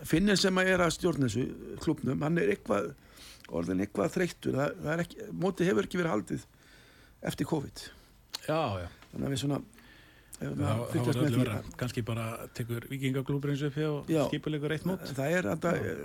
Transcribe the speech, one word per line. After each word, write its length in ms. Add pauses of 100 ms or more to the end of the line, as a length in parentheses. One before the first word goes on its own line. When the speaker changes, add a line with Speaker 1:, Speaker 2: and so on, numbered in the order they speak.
Speaker 1:
Finninn 320
sem 180
að 120
er 120
að 140
stjórna 320
þessu 540
klúbbnum, 420
hann 160
er 160
eitthvað, 400 (560)
orðinn 320
eitthvað 320
þreyttur. 400
Það, 300
það 100
er 120
ekki, 280
mótið 380
hefur 160
ekki 100
verið 140
haldið 340 (760)
eftir 240
covid. 420 (580)
Speaker 2:
Já, 340
já. 60 (260)
Speaker 1:
Þannig 140
að 40
við 100
svona, 200 (800)
eh, 80
Speaker 2:
Þá, 160
þá 260
Speaker 1:
fylgjast 240
Speaker 2:
er 60
Speaker 1:
með 80
Speaker 2:
öllu 80
Speaker 1:
því. 80
Speaker 2:
verra. 180 (140)
Kannski 260
bara 520
tekur 340
Víkingaklúbburinn 680
sig 100
upp 80
hjá 140 (120)
og 60
Speaker 1:
Já. 200
Speaker 2:
skipuleggur 440
eitt 140
mót. 200
Speaker 1:
Það 260
er 120
þetta, 340
Speaker 2:
Já. 280